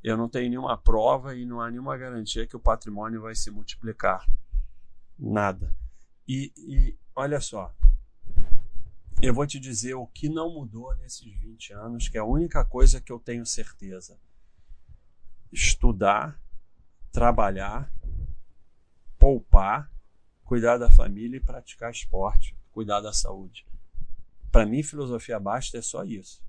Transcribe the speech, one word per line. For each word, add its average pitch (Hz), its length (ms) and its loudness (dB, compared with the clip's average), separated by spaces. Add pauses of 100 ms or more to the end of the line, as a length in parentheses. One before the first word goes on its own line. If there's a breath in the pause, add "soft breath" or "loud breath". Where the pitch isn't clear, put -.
Eu 113 140 -4
não 117 120 -4
tenho 123 200 -6
nenhuma 127 300 -6
prova 127 560 2
e 123 100 -14
não 120 160 -12
há 117 80 -8
nenhuma 131 280 -12
garantia 117 500 -8
que - 100 -16
o 117 40 -14
patrimônio 110 640 -4
vai 110 120 -16
se - 160 -4
multiplicar. 101 800 -6 (880)
Nada. 104 560 -4 (540)
E, 135 300 -8
e - 400 0 (180)
olha 139 260 -6
só, 98 320 -12 (1500)
eu 127 120 8
vou 139 140 2
te 139 140 -10
dizer 127 340 -10
o 127 120 -12
que - 220 -8
não 160 240 -6
mudou 123 440 -12
nesses - 420 -14
vinte 110 340 -14
anos, 113 360 -8
que - 80 -8
é 110 40 -4
a 107 40 -6
única 151 400 0
coisa 123 360 4
que - 120 -16
eu 117 80 -14
tenho 120 260 -10
certeza. - 720 -10 (1300)
Estudar, 107 880 0 (720)
trabalhar, 110 800 0 (1200)
poupar, 117 760 4 (520)
cuidar 120 340 0
da 117 120 6
família 113 460 8
e 131 40 -12
praticar - 520 -10
esporte, - 640 0 (160)
cuidar 104 280 -6
da 104 120 -14
saúde. 95 520 -8 (840)
Pra 110 160 6
mim, 127 160 -2
filosofia 123 560 -10
basta 110 400 -8
é 113 40 -14
só - 200 -10
isso. 98 460 -14